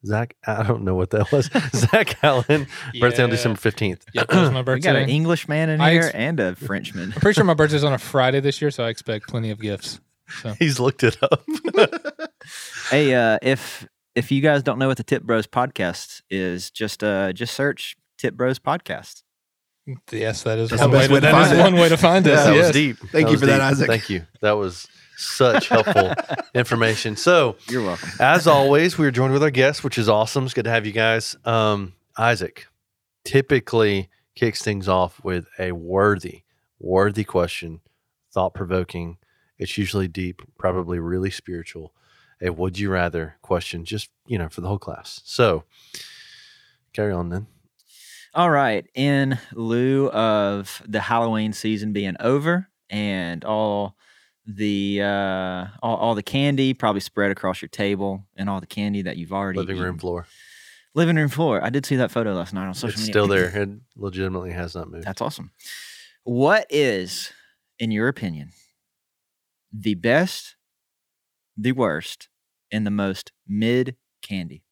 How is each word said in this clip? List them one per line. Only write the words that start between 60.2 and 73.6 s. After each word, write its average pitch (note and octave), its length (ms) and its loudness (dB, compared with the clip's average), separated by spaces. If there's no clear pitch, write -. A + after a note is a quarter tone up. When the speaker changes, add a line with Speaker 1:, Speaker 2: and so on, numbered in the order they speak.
Speaker 3:
Living E3 220 2
room D3+ 140 2
floor. C3 340 -2
I G#2+ 60 -2
did C#3 160 -4
see C#3+ 120 -2
that A#2+ 140 0
photo A2 220 -2
last F2+ 200 -8
night F#2+ 140 -8
on F#2 80 -10
social A#2+ 140 -8
Speaker 1:
It's G#2+ 100 -8
Speaker 3:
media. G#2+ 140 -6
Speaker 1:
still G#2 140 2
there. F#2+ 180 2
It G2 60 -6
legitimately F#2 560 -8
has F2 240 -10
not E2 160 -12
moved. E2+ 140 -14
Speaker 3:
That's F#2+ 160 -8
awesome. - 300 -10
What C#3 460 0
is, A2 640 -2
in A2+ 120 -4
your A2 160 0
opinion, E2+ 440 -8
the G#2+ 240 -4
best, B2 600 -2
the A2 180 -2
worst, G2+ 560 -4
and G#2+ 140 -2
the G2+ 60 -2
most G2 400 -4
mid A#2+ 480 0